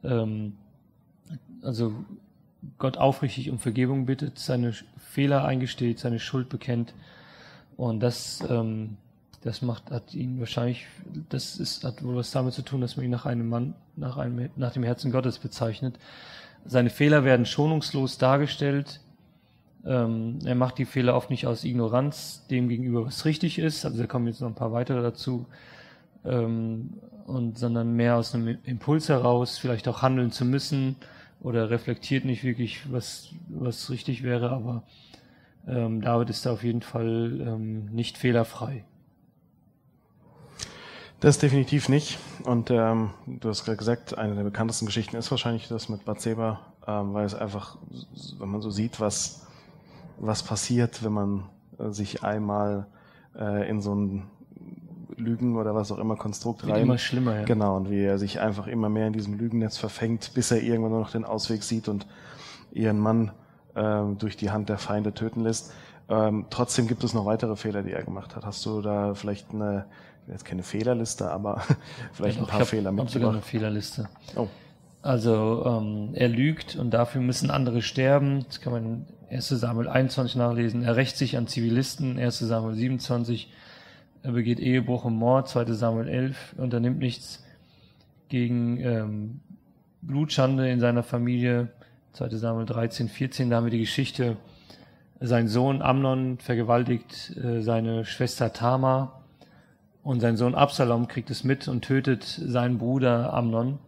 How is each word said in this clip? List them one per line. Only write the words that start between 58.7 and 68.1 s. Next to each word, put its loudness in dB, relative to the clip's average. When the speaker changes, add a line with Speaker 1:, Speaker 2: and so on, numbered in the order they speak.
Speaker 2:
mehr 2
in 0
diesem -4
Lügennetz 0
verfängt, -4
bis 2
er 4
irgendwann 2
nur 2
noch -4
den -4
Ausweg -2
sieht -2
und -4
ihren 2
Mann, 2
ähm, 0
durch -4
die -2
Hand -2
der 0
Feinde -2
töten -4
lässt. -2
Ähm, 2
trotzdem 2
gibt 0
es 0
noch 2
weitere 2
Fehler, -2
die -4
er -4
gemacht -10